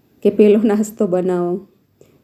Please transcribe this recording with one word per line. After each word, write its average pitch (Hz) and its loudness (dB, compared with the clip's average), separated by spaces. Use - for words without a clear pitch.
કે - 2
"પેલો 214 4
નાસ્તો 214 -2
બનાવો." 180 -2